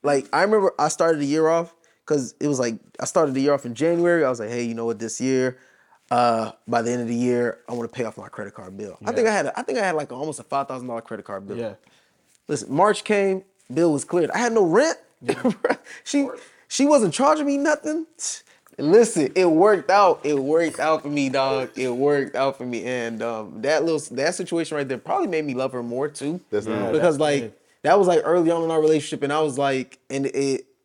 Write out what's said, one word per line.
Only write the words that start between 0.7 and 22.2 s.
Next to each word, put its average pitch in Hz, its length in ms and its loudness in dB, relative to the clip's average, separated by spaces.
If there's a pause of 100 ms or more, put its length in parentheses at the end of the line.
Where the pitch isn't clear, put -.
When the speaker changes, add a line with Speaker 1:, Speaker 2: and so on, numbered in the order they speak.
Speaker 1:
I 151 120 0
started 165 320 0
the 143 40 -2
year 156 220 2
off 170 260 0 (320)
'cause 139 340 -2
it 147 80 -2
was 139 120 0
like, 117 160 -2 (240)
I - 60 -4
started 156 280 0
the 135 80 0
year 143 120 2
off 135 120 -4
in 120 80 -8
January. 170 500 2
I 131 60 2
was 123 100 -4
like, 110 100 -8
"Hey, 120 140 -4
you 117 120 -4
know 117 100 -6
what, 113 140 -2
this 113 220 -8
year, 127 360 0 (520)
uh, 117 420 2 (160)
by 117 140 0
the 117 100 -2
end 123 120 -2
of 117 40 -6
the 120 80 -2
year, 120 440 0 (100)
I 127 40 -8
wanna 117 140 -8
pay - 160 -8
off 110 140 -8
my 95 100 -16
credit 101 280 -14
card 95 220 -18
bill." 101 280 -14
I 233 80 -2
think 226 140 2
Speaker 2:
Yeah. 220 40 4
Speaker 1:
I 208 40 0
had, 151 220 0
I 240 40 -8
think 262 180 -4
I 202 60 0
had, 175 100 -2
like, 147 160 -6
almost 143 280 -8
a 117 40 -18
five 139 240 -4
thousand 127 200 -10
dollar 117 140 -8
credit 107 240 -12
card 98 220 -10
bill. 104 100 -8
Speaker 2:
Yeah. 113 160 -8 (760)
Speaker 1:
Listen, 131 260 -6
March 190 300 2
came, 196 400 0 (300)
bill 165 200 4
was 139 100 -2
cleared. 170 280 0
I - 80 -2
had 240 140 2
no 214 100 6
rent. 233 340 4 (120)
<laughs> - 120 -20
Speaker 2:
Yeah. 190 300 0 (520)
Speaker 1:
She, 285 240 0 (400)
she - 180 2
wasn't 240 280 4
charging 302 320 2
me 285 120 0
nothing. 302 500 -2 (680)
Listen, 190 580 4
it 185 100 4
worked 175 460 4
out. 190 320 6
It 147 160 0
worked 156 400 0
out 156 240 0
for 147 60 -8
me, 143 200 0
dog. 131 480 0
It 131 120 -2
worked 139 460 0